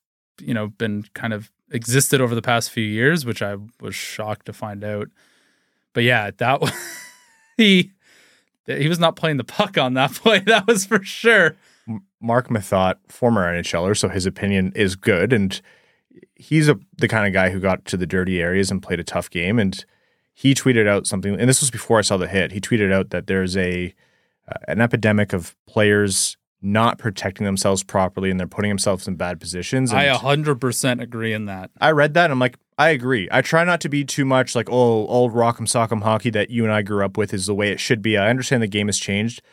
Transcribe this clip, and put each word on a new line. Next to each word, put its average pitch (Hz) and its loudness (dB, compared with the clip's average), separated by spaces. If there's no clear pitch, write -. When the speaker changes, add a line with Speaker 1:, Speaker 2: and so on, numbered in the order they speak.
Speaker 1:
you 143 -6
know, 107 -4
been 104 -6
kind 113 -6
of 107 -10
existed 123 0
over 120 0
the 117 -4
past 120 0
few 110 -4
years, 123 0
which 113 -6
I 101 -6
was 110 -12
shocked - -10
to 107 -12
find 104 -12
out. 104 -8
But 120 0
yeah, 113 2
that 131 0
<laughs> - -2
wa-, - -2
he, 190 4
th-, 135 -4
he 143 2
was 170 0
not 165 2
playing 156 0
the 117 -4
puck 196 -4
on 127 0
that 131 0
<laughs> - -14
play. 220 4
That 208 2
was 220 2
for 208 0
sure. 196 2
Speaker 2:
M-, 110 -10
Marc 117 0
Methot, 95 0
former 110 0
N 87 -2
H - -6
L 85 0
er, 104 2
so - -2
his 92 -2
opinion 95 -2
is 98 0
good, 104 2
and 98 0
he's 151 0
a, 143 4
the 117 0
kind 104 0
of 95 0
guy 92 2
who 95 -4
got 92 0
to 101 -4
the 90 -2
dirty 92 -2
areas 92 0
and 95 -4
played 87 -4
a 85 -8
tough - -6
game, 90 0
and 98 -2
he 135 2
tweeted 120 2
out 101 2
something, 98 -4
and 117 2
this 127 4
was 139 0
before 113 0
I 104 4
saw 101 0
the 90 -2
hit. 92 0
He 101 -6
tweeted 104 2
out 95 0
that - -6
there's 95 0
a, 90 -2
uh, - -10
an 90 0
epidemic 107 2
of 87 -4
players 104 2
not 110 2
protecting 104 -6
themselves 98 0
properly, 95 -2
and 92 -2
they're 90 -4
putting 104 -4
themselves 98 -2
in 92 -6
bad 87 -6
positions, 90 -4
Speaker 1:
I 139 2
Speaker 2:
and 135 2
Speaker 1:
a 120 0
hundred 143 -2
percent 123 -2
agree 113 -6
in 107 -6
that. 95 -12
Speaker 2:
I 143 4
read 147 4
that, 170 4
and 151 0
I'm 131 0
like, 127 0
"I 151 6
agree." 123 -2
I 131 4
try 165 2
not 175 0
to 165 -6
be 143 -2
too 135 -2
much 131 0
like, 113 -2
"Oh, 117 4
old 123 2
rock'em 117 2
sock'em 117 0
hockey 110 0
that 107 -2
you 117 -2
and 110 0
I 107 2
grew 101 -2
up 98 -6
with 104 -4
is 95 -4
the 104 0
way 104 0
it - -6
should 117 0
be." 107 0
I 101 4
understand 123 0
the 110 -2
game 104 -2
has 101 -2
changed, 107 -4